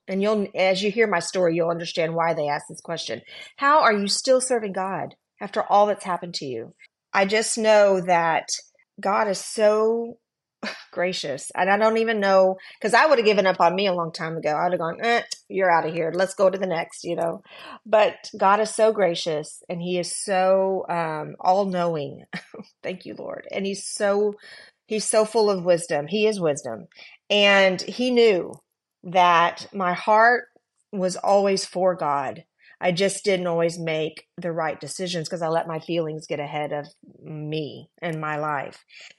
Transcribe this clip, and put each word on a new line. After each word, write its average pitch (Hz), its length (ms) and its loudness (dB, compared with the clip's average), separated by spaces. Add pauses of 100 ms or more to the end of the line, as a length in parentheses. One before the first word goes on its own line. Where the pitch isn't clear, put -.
and 190 140 -4
you'll, 208 340 0
as 185 280 0
you 208 80 0
hear 220 160 2
my 175 120 0
story, 170 360 0
you'll 170 140 0
understand 165 460 -4
why 165 180 0
they 151 160 -4
ask 151 180 -6
this - 140 -18
question. 151 400 -10 (360)
"How 285 240 4
are 226 120 4
you 202 140 -2
still 262 340 2
serving 214 320 -2
God 190 420 -6 (260)
after 208 220 -4
all 202 240 4
that's 202 180 -2
happened 175 300 -6
to 156 100 -10
you?" 123 280 -8 (400)
I 196 120 2
just 214 320 0
know 208 440 6
that 170 480 2 (500)
God 208 300 0
is 185 100 -4
so 220 760 0 (460)
<laughs> - 280 -14
gracious. 175 640 -4
And 185 140 2
I 202 80 4
don't 220 200 2
even 226 220 0
know, 190 380 4 (240)
'cause 220 120 0
I 247 120 8
would 302 120 4
have 220 80 2
given 202 220 4
up 185 140 2
on 170 140 4
me 202 120 0
a 180 60 0
long 165 180 -4
time 160 260 -8
ago. 151 180 -2
I'd 175 180 -2
have 175 60 -2
gone, 165 220 -6
"Eh, 233 200 0 (280)
you're 185 220 2
out 160 140 4
of 156 80 -6
here. 160 200 -2
Let's 185 220 -2
go 190 140 4
to 190 80 0
the 190 100 -4
next," 165 360 -6
you 175 120 -6
know. 170 280 -6 (420)
But 214 520 2
God 202 220 4
is 214 160 -2
so 220 160 4
gracious 170 800 -4
and 170 120 -8
he 180 180 -4
is 170 240 -6
so, 190 640 2
um, 156 500 -6
all-knowing. 175 920 -2
<laughs> - 500 -18
Thank 180 220 -10
you, - 100 -14
Lord. - 360 -14
And 196 140 -4
he's 196 200 -6
so, 208 500 0 (520)
he's 214 200 -4
so 220 180 4
full 214 240 2
of 180 160 -2
wisdom. 165 420 0
He 208 200 0
is 208 120 -2
wisdom. 139 480 -4 (420)
And 196 520 4
he 247 300 -4
knew 226 420 4 (500)
that 175 680 4
my 180 200 -2
heart 220 520 4 (460)
was 185 260 -2
always 196 480 2
for 185 300 0
God. 143 480 -4 (360)
I 180 120 0
just 190 340 -2
didn't 180 220 0
always 170 320 0
make 160 480 -6 (100)
the 175 140 -8
right 160 280 -4
decisions 175 480 -8
'cause 175 140 -8
I 165 60 -2
let 165 200 -2
my 160 120 -8
feelings 156 480 -6
get 151 120 -6
ahead 147 320 -8
of 147 160 -8 (320)
me 151 680 -10 (120)
and 160 200 -6
my 151 160 -6
life. 147 480 -6 (340)